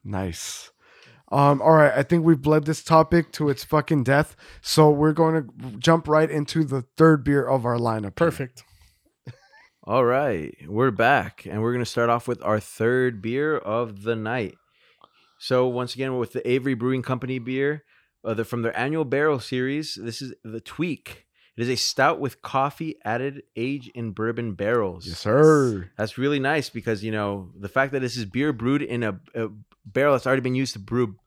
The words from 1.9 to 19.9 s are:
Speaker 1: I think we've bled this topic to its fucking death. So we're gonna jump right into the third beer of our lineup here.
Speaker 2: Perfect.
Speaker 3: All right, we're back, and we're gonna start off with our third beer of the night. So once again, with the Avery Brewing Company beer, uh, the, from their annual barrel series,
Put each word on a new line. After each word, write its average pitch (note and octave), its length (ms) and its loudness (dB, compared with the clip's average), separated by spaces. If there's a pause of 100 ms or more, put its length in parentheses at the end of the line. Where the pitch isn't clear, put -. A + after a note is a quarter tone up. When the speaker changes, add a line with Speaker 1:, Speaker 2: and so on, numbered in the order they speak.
Speaker 1:
I C3+ 80 2
think E3 220 2
we've D#3+ 160 4
bled D3+ 240 2
this D#3 180 -6
topic D#3+ 500 4
to D3+ 160 -2
its C#3 140 -4
fucking D3+ 400 0
death. C#3 320 2 (260)
So D#3 300 6
we're D3+ 220 4
gonna D#3+ 320 2 (340)
jump E3 300 2
right D#3 200 4
into D3+ 360 -2
the C3 160 -4 (160)
third D#3+ 260 8
beer C#3+ 240 2
of B2+ 180 0
our A#2+ 120 0
lineup A2 260 -2
here. G2 80 -8
Speaker 2:
Perfect. D3 520 -4 (1200)
Speaker 3:
All B2 200 0
right, A#2+ 520 -2 (120)
we're A2+ 240 2
back, A#2 580 2
and G#2 120 -4
we're A#2 100 0
gonna B2 140 -4
start A#2+ 240 0
off A#2 180 0
with A#2+ 160 -6
our G#2+ 160 0
third A#2+ 640 -2
beer C#3 360 -2
of G#2+ 460 -6
the A2+ 120 -2
night. A2 400 -6 (840)
So B2+ 280 2
once B2 280 -4
again, C3 220 -4
with A#2+ 160 -4
the A#2+ 160 -4
Avery C3 240 0
Brewing B2+ 280 -2
Company C3 380 -6
beer, C3+ 440 -4 (400)
uh, A2 100 -4
the, A2 120 -4
from A#2+ 180 -6
their A#2 140 -4
annual D3 280 -2
barrel C#3+ 340 0
series, C3+ 640 -6